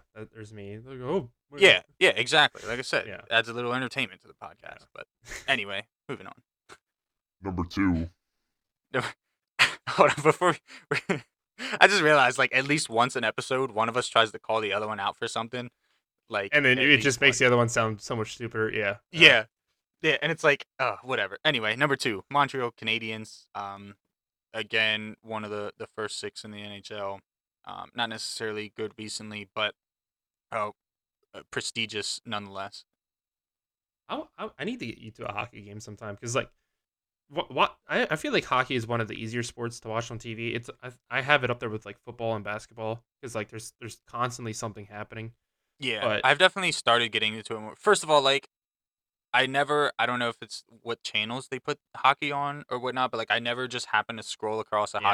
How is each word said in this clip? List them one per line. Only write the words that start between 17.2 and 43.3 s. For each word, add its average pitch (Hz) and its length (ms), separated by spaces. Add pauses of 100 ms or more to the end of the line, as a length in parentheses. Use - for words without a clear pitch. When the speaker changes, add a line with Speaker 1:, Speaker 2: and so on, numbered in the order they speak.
Speaker 1:
makes 139 140
Speaker 2:
once. - 60
Speaker 1:
the 131 60
other 123 100
one 120 120
sound 110 320
so - 160
much 107 180
stupider. 110 360
Yeah. 101 200
Uh, 101 60 (140)
Speaker 2:
Yeah. 147 340 (560)
Yeah, 156 220
and 160 100
it's 165 100
like, 143 240 (120)
uh, 120 240
whatever. 110 420
Anyway, 117 320
number 139 180
two, 107 360
Montreal 135 420
Canadiens. 110 840
Um, 101 420 (580)
again, 110 680
one 110 240
of 104 60
the, 104 280
the 107 80
first - 320
six - 260
in 107 80
the 104 100
N 104 100
H 98 180
L. 98 300 (440)
Um, 92 300
not 117 140
necessarily 107 680
good 107 240
recently, 107 560
but, 104 200 (760)
oh, 104 240 (600)
uh, 87 80 (100)
prestigious 110 760
nonetheless. 101 580 (1200)
Speaker 1:
I, 240 140 (160)
I, 208 200
I 139 60
need 240 160
to 123 60
get - 120
you 113 140
to 117 160
a 104 40
hockey 110 300
game 101 180
sometime, 104 360
'cause, 117 180
like, 117 160 (800)
what, 147 260
what, - 220 (120)
I, 208 220
I 156 60
feel 294 160
like 175 120
hockey 131 300
is 110 120
one 117 140
of 110 80
the 110 60
easier 117 280
sports 120 380
to - 80
watch 113 220
on 117 80
T 117 160
V. 117 200
It's, 117 140 (140)
I, 127 80 (200)
I 127 100
have 135 240
it 120 60
up 120 100
there 117 100
with, 107 160
like, 104 180
football 117 300
and 104 100
basketball, 110 600 (180)
'cause, 117 140